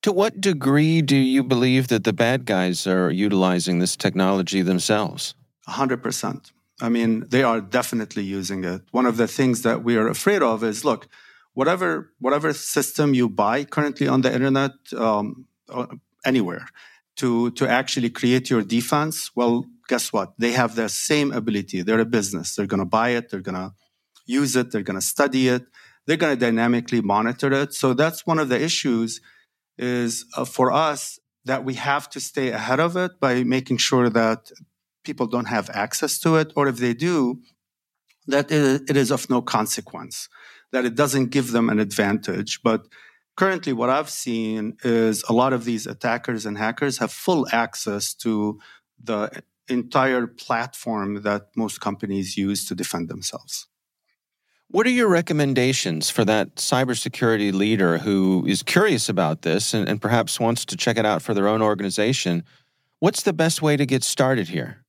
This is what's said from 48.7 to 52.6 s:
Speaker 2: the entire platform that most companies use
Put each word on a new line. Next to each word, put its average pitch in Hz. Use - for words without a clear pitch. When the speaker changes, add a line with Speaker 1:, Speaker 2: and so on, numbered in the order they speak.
Speaker 2:
the 110
entire 127
platform 113
that 104
most 110
companies 98
use 98